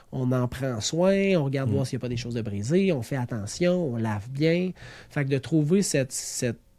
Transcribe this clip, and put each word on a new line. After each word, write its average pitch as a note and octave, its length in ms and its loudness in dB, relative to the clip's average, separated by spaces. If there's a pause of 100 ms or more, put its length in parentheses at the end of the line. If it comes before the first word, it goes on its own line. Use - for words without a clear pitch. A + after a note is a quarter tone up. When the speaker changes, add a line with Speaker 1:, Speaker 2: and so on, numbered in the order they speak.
(120)
Speaker 1:
qu'on B2+ 200 0
en B2 160 2
prend B2+ 340 -4
soin, F#3+ 540 2
on D3 100 2
regarde C3+ 240 -2
Speaker 2:
Mm. G#2 40 2
Speaker 1:
voir C3+ 120 2
s'il C3 120 -4
y - 20 -6
a - 0 -
pas B2 100 -4
des A#2+ 80 -2
choses A#2+ 160 -6
de A#2 80 -2
brisées, A#2+ 500 2
on C3+ 100 0
fait C#3 160 -6
attention, B2+ 760 -2
on A#2 40 -2
lave A2 320 -2
bien. E3 420 2 (380)
Fait C#3+ 160 -2
que C3+ 40 -2
de C3+ 80 2
trouver D#3+ 440 2
cette, C#3+ 300 0
cette, - 480 -4 (200)